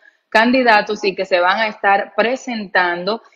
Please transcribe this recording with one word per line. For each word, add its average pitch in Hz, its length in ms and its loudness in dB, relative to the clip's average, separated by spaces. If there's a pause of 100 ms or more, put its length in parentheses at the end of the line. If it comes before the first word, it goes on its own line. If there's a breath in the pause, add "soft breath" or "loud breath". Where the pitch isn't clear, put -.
(280 soft breath)
candidatos 220 760 2
y 196 120 -2
que 190 100 -6
se 185 140 0
van 185 180 2
a 220 100 -2
estar 202 480 -2
presentando 208 1080 -4 (120 soft breath)